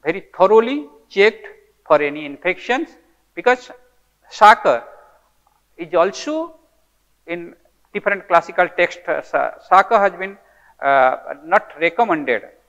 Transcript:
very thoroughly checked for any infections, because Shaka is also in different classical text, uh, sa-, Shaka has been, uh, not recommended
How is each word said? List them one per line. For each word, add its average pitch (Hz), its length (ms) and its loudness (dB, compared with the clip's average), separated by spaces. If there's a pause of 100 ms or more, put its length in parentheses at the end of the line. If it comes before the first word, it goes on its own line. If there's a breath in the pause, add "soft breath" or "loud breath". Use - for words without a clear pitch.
very 170 220 -6 (100)
thoroughly 226 520 2 (240)
checked 208 360 0 (400)
for 151 140 4
any 147 240 -6
infections, 180 640 -6 (460)
because 247 360 -2 (600)
Shaka 202 540 4 (920)
is 165 160 -14
also 294 640 -4 (720)
in 170 280 -14 (380)
different 202 360 -4
classical 180 380 0 (120)
text, 175 280 -2
uh, 151 140 -4
sa-, 139 320 -4 (160)
Shaka 196 300 4
has 196 140 2
been, 190 260 -12 (440 soft breath)
uh, 135 340 2 (280)
not 180 240 -2 (120)
recommended 156 640 -2 (260)